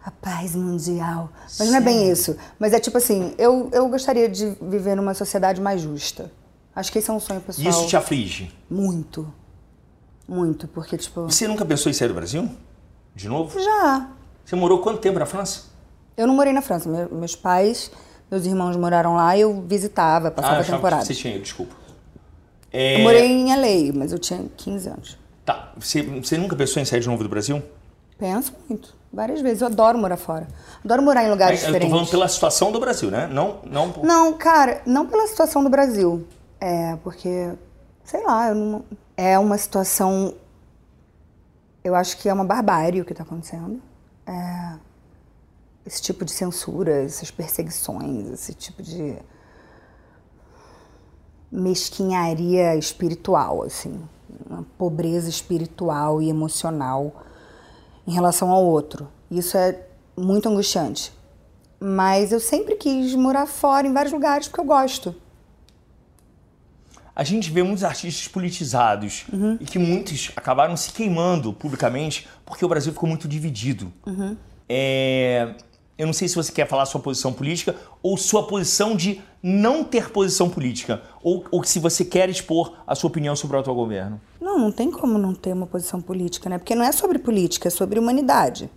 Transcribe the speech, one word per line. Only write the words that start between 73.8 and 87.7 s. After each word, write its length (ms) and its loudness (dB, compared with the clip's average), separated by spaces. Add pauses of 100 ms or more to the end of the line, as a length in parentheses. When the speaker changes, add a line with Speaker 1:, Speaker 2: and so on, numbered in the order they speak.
Speaker 1:
Uhum. 280 -6 (320)
Speaker 2:
É... 880 0 (440)
Eu 80 -2
não 80 0
sei 120 -2
se 80 -2
você 160 -2
quer 160 0
falar 200 0
sua 160 -6
posição 300 -4
política 440 -4 (260)
ou 140 0
sua 300 0
posição 500 0
de 240 -2 (220)
não 420 2
ter 260 -2
posição 380 2
política, 540 -4 (200)
ou, 280 0
ou 140 0
se 160 0
você 240 0
quer 260 2
expor 440 -2 (120)
a 80 -2
sua 160 -2
opinião 240 -2
sobre 220 -4
o 40 4
atual 160 -4
governo. 440 -4 (200)
Speaker 1:
Não, 180 -2
não 140 4
tem 180 -2
como 280 0
não 160 0
ter 180 -6
uma 140 -6
posição 340 -6
política, 480 -6
né? 100 -4
Porque 180 -4
não 80 2
é 80 2
sobre 260 0
política, 480 0
é 40 2